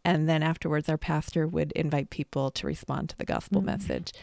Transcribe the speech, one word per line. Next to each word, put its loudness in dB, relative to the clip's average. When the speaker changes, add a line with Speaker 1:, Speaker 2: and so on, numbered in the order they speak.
Speaker 1:
And 4
then 4
afterwards, 0
our 2
pastor 0
would 0
invite 0
people -2
to -6
respond -4
to -12
the -4
gospel 0
Speaker 2:
Mm. -2
Speaker 1:
message. -4